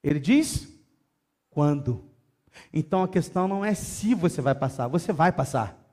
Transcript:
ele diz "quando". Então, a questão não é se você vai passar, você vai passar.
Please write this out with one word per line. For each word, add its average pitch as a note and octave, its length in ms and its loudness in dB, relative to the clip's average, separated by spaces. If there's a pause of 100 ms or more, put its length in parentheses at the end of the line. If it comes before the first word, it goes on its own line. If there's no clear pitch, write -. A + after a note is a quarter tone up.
ele D3 160 0
diz B3+ 540 2 (760)
"quando". C#3+ 540 0 (680)
Então, E3+ 300 0
a F#3 60 0
questão F#3 380 0
não G3 160 -2
é G#3 120 0
se - 400 -2
você F3 260 0
vai C3+ 140 2
passar, C3 340 -4
você E3 240 -2
vai E3 180 4
passar. B2+ 480 -4 (140)